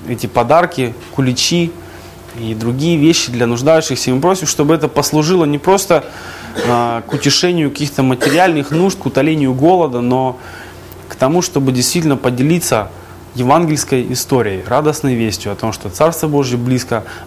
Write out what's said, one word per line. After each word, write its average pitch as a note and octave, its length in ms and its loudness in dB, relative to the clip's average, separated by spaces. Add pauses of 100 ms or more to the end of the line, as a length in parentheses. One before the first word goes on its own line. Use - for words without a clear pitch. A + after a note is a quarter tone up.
эти A#2+ 180 -6
подарки, C3 680 2 (200)
куличи E3 580 0 (680)
и A2+ 140 -4
другие B2+ 420 0
вещи D#3 340 2
для A#2+ 160 0
нуждающихся. C3+ 640 2
И - 40 2
мы B2+ 60 0
просим, F3+ 260 2
чтобы D3+ 280 2
это D3+ 140 0
послужило D3+ 560 2
не D3 140 0
просто, F3+ 460 2 (640)
а, A#2+ 360 0
к - 100 -10
утешению D#3+ 580 0
каких-то C#3+ 320 -2
материальных C#3+ 680 2
нужд, F3+ 280 2
к - 80 -4
утолению C#3 480 2
голода, D3 460 2
но B2+ 380 0 (680)
к - 60 -14
тому, D#3 260 2
чтобы C#3 320 0
действительно C#3 440 2
поделиться B2+ 760 0 (440)
евангельской C3 800 2
историей, A2 540 0
радостной C#3 480 0
вестью A2 380 -2
о G2 40 -8
том, A2 160 -4
что - 160 -8
Царство D#3+ 380 0
Божье C#3 320 0
близко, A#2+ 460 -2 (220)